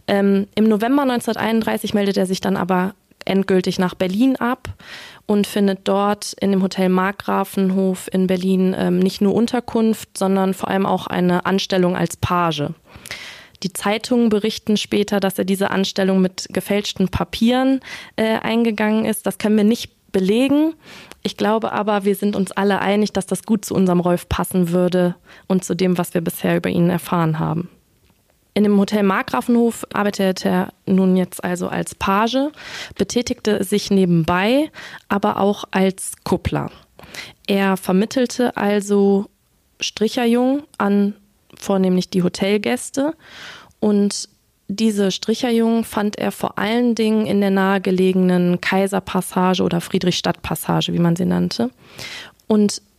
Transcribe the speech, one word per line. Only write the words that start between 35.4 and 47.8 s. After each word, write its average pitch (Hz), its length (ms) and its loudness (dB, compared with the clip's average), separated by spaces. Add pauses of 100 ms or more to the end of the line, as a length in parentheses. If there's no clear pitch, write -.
als 190 440 -2 (100)
Kuppler. 151 460 -2 (760)
Er 196 300 2
vermittelte 214 800 0
also 202 720 2 (520)
Stricherjungen 247 840 0 (140)
an 202 360 2 (440)
vornehmlich 185 520 0
die 185 120 0
Hotelgäste. 226 920 -2 (680)
Und 208 480 0 (400)
diese 202 420 0
Stricherjungen 226 720 0
fand 208 320 -4
er 202 140 -2
vor - 280 -6
allen 233 360 0
Dingen 220 320 2
in 202 140 0
der 202 100 2
nahegelegenen 185 1120 2